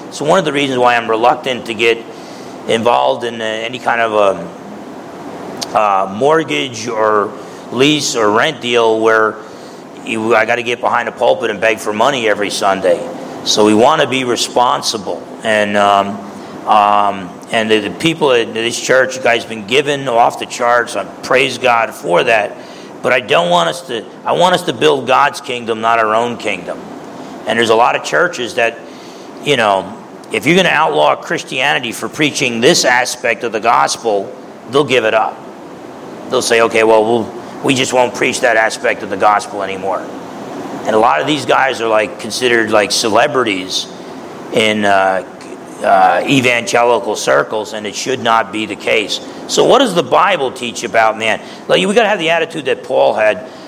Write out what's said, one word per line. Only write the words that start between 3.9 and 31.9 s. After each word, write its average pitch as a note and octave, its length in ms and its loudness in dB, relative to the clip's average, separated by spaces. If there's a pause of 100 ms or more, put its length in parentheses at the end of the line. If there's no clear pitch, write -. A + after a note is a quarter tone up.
of A2+ 120 0
a, F#2+ 520 0 (1080)
uh, G2 400 2
mortgage C#3 720 0
or G#2+ 480 0 (360)
lease C#3 440 2
or G#2+ 160 4
rent B2+ 300 2
deal A2+ 400 2
where A2 420 4 (640)
you, A2+ 300 0
I A2 100 2
gotta A#2 160 0
get A#2 180 -4
behind A2+ 300 0
a - 20 -6
pulpit B2 380 0
and G#2 100 -4
beg A2 200 2
for G#2+ 120 -4
money A#2 380 2
every G2+ 220 0
Sunday. F#2 500 2 (440)
So G#2+ 200 4
we G#2+ 80 6
wanna C#3+ 340 4
be C3 160 -2
responsible. A#2+ 1000 -2 (200)
And, G#2+ 320 2
um, G2+ 340 4 (580)
um, G2+ 640 4 (220)
and A2 180 0
the, A2 100 4
the G2+ 200 -4
people D#3 320 2
at A2+ 220 2
this A#2 260 -4
church, C3 380 2
you - 60 -10
guys A#2 200 2
been A2 240 -10
given C#3 400 0
off A#2+ 320 2
the A#2 60 -6
charts. A#2+ 500 0
I G2 80 -4 (200)
praise C3 340 2
God A2+ 360 2
for E3+ 300 0
that. A2 320 2 (480)
But B2+ 100 2
I B2+ 60 2
don't D#3 320 0
want E3+ 180 2
us - 180 -8
to, A2+ 160 -6 (200)
I A#2 80 -2
want F3 240 4
us F3 80 -4
to D#3 100 -2
build C3+ 320 2
God's C3+ 360 2
kingdom, A#2 400 -6
not A2+ 180 2
our G#2+ 160 2
own A#2+ 220 0
kingdom. F#2+ 420 -6 (640)
And A2+ 140 0
there's A#2 100 2
a A2 60 6
lot C3 200 4
of C#3 80 -4
churches B2 520 -2
that, A#2 240 0 (640)
you C#3+ 140 2
know, G2+ 460 0 (280)
if G#3+ 160 -2
you're E3 80 4
gonna F3+ 140 4
outlaw D3 460 2
Christianity C#3+ 760 -4